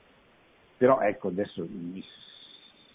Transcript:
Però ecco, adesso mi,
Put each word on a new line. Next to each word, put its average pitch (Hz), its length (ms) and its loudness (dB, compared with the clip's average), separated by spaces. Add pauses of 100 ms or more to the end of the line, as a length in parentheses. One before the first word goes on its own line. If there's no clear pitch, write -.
(760)
Però 117 240 6
ecco, 101 260 0
adesso 90 420 -6
mi, 87 340 -12 (920)